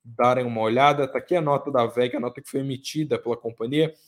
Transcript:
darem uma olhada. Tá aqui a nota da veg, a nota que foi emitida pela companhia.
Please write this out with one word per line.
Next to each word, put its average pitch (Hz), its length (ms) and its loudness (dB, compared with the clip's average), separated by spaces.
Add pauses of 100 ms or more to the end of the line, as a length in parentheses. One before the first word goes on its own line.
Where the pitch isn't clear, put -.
darem 123 420 2
uma 117 160 -4
olhada. 135 460 4
Tá 131 100 -6
aqui 175 180 -2
a 170 60 2
nota 143 300 -2
da 120 140 4
veg, 123 300 0
a 294 40 -4
nota 123 220 -6
que - 80 -18
foi 135 120 -4
emitida 135 560 -4
pela 117 180 -4
companhia. 135 580 -2 (140)